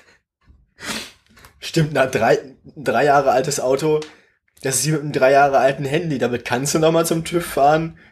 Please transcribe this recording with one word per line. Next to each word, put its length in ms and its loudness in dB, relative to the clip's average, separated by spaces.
Stimmt, 340 -4
na, 140 2
drei, 340 2
ein 420 -20
drei 220 0
Jahre 260 4
altes 300 -2
Auto, 400 0
das 140 -4
ist 120 -4
wie 40 0
mit 100 0
einem 120 -8
drei 180 4
Jahre 280 4
alten 260 0
Handy. 320 -4
Damit 260 -4
kannst 320 -4
du 40 0
nochmal 260 2
zum 180 -2
tüv 220 -4
fahren, 520 0